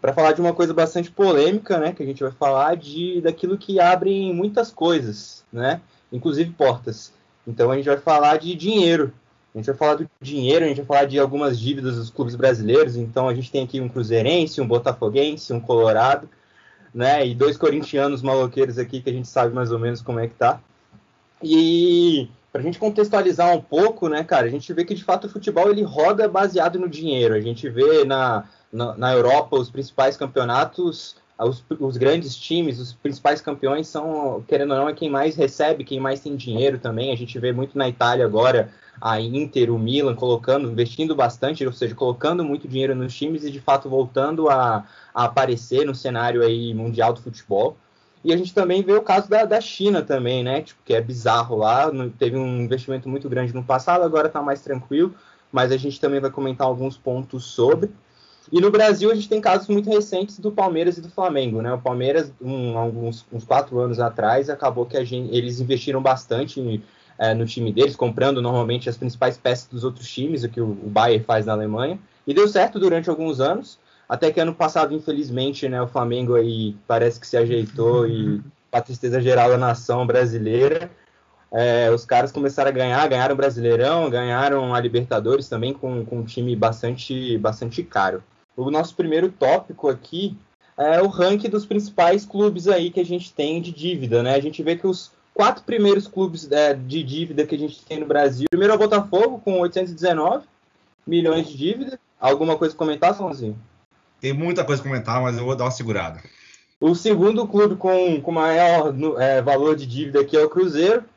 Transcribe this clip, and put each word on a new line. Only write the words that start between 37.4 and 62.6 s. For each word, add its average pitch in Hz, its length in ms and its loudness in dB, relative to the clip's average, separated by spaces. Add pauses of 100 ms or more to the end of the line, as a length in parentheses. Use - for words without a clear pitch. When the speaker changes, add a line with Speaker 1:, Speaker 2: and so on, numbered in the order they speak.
Speaker 1:
muito 131 260 -6
na 131 120 0
Itália 123 360 2
agora 113 440 2 (300)
a 113 200 -2
Inter, 123 540 -2
o 113 60 -2
Milan 127 340 0
colocando, 123 560 0
investindo 120 460 -4
bastante, 135 500 -2
ou 123 80 -4
seja, 117 220 -6
colocando 147 500 -2
muito 147 220 -6
dinheiro 131 260 -2
nos 127 220 -6
times 151 280 -6
e 147 60 -8
de 139 100 -12
fato 135 300 0
voltando 135 600 0
a, 123 360 0 (280)
a 120 100 0
aparecer 131 600 0
no 139 100 -6
cenário 120 480 -2
aí 117 300 -2
mundial 113 400 0
do 117 80 -10
futebol. 113 540 -4 (480)
E 165 80 0
a 170 60 2
gente 180 160 -4
também 185 300 0
vê 185 100 2
o 214 80 4
caso 208 260 2
da, 214 180 4
da 214 140 2
China 196 440 -2
também, 127 400 -2
né? 135 180 -2
Tipo, - 240 -18
que 123 80 0
é 113 80 2
bizarro 117 560 -2
lá, 123 340 2
no, 127 200 -6
teve 123 260 -2
um 127 240 -4
investimento 127 480 -6
muito 135 180 -8
grande 123 240 -4
no 127 120 -8
passado, 135 400 0
agora 156 260 2
tá 151 140 -6
mais 139 180 -4
tranquilo, 143 540 -2 (360)
mas 127 200 2
a 131 60 0
gente 139 220 -6
também 139 200 0
vai 135 100 -2
comentar 131 380 -4
alguns 127 280 -4
pontos 127 500 -8
sobre. 160 440 2 (600)
E 175 100 4
no 196 80 6
Brasil 208 420 4
a 226 40 4
gente 208 140 -6
tem 214 120 0
casos 196 260 2
muito 208 220 0
recentes 208 480 -2
do 208 140 -4
Palmeiras 175 460 0
e 165 40 -14
do 170 80 -16
Flamengo, 135 520 -2
né? 120 120 -2
O 127 60 -4
Palmeiras, 131 600 0
um, 127 380 -6